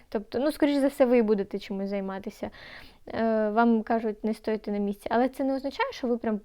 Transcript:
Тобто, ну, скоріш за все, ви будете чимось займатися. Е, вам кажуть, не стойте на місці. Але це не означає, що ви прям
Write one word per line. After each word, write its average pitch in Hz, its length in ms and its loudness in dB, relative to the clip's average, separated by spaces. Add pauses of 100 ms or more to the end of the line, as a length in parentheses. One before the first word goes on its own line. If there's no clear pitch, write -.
Тобто, 220 300 -4
ну, 294 120 2
скоріш 285 260 2
за 269 100 4
все, 269 180 2
ви 247 160 6
будете 208 380 0
чимось 196 300 -6
займатися. 196 600 -8 (580)
Е, 220 420 0
вам 226 340 4
кажуть, 220 400 -2
не 214 100 0
стойте 214 380 -4
на 202 60 -2
місці. 202 340 -4
Але 240 180 2
це 262 140 -6
не 269 120 0
означає, 277 360 -4
що - 160 -6
ви 240 100 0
прям 220 280 -2